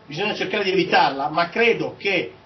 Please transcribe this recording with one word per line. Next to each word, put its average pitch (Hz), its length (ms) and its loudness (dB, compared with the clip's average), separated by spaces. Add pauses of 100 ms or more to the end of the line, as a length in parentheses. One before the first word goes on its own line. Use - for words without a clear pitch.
bisogna 190 280 -4
cercare 202 300 -4
di 185 80 0
evitarla, 160 580 2
ma 170 200 0
credo 214 480 0
che 190 340 -2 (140)